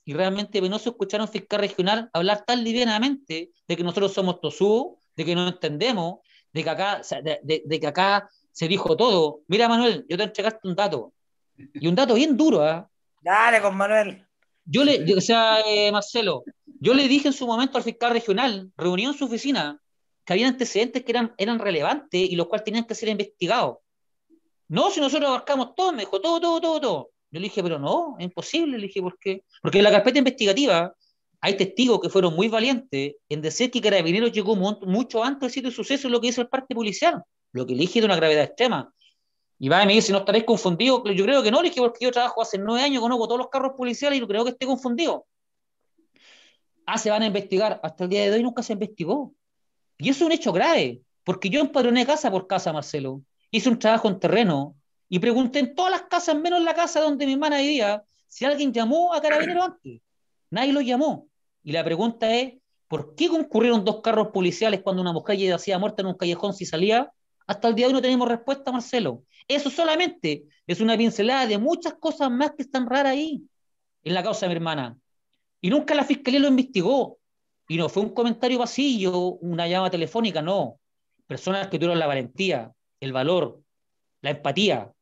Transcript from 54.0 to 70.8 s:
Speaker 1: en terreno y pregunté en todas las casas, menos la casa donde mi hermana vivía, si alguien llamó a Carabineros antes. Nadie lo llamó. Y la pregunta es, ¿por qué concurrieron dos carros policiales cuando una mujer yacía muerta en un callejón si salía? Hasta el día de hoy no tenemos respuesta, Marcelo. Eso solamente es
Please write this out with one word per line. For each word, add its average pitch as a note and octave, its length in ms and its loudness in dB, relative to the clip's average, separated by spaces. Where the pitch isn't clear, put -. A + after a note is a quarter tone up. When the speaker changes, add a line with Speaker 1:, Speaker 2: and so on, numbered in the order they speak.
Speaker 1:
en F#3+ 100 -2
terreno E3 560 2
y F3+ 120 0
pregunté B3 400 2
en C#4 160 -4
todas F#4 160 2
las F4+ 100 -2
casas, F4 320 -2
menos F4 280 0
la E4 120 0
casa E4 260 0
donde D4 240 0
mi C4+ 100 0
hermana D4 240 0
vivía, A#3 440 0
si - 180 -8
alguien C#4+ 280 0
llamó D4 420 2
a D4+ 60 0
Carabineros D#4+ 440 0
antes. - 360 -10
Nadie B3+ 220 0
lo C#4+ 80 2
llamó. B3 480 -2
Y D3+ 80 -12
la D#3+ 140 -2
pregunta A3 500 0
es, B3 200 -2
¿por D3 260 -8
qué E4+ 140 2
concurrieron A#3+ 560 2
dos G#3+ 160 -2
carros A3 280 0
policiales G3 540 0
cuando F#3 200 -2
una F3+ 100 -2
mujer G#3 240 -2
yacía F#3 420 0
muerta G#3 240 -4
en F#3+ 60 -4
un F3+ 80 -6
callejón F3 360 -4
si F#3+ 140 -10
salía? G#3+ 460 0
Hasta G3+ 220 -2
el A3+ 80 2
día A#3+ 100 2
de - 40 4
hoy C4+ 40 2
no B3+ 80 2
tenemos B3+ 240 2
respuesta, B3+ 460 -4
Marcelo. A#3 500 -4
Eso C#4+ 240 -2
solamente D#4 760 -2
es F3 140 -4